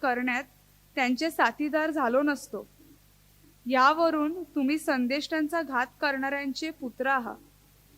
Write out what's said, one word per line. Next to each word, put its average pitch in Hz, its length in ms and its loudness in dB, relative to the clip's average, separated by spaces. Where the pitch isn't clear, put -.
करण्यात 254 420 0
त्यांचे 254 360 0
साथीदार 302 600 0
झालो 269 320 2
नसतो.' 277 460 -4
यावरून 311 760 4
तुम्ही 294 360 0
संदेष्टांचा 302 840 -2
घात 262 240 -2
करणाऱ्यांचे 277 720 -2
पुत्र 254 360 -6
आहात, 254 300 0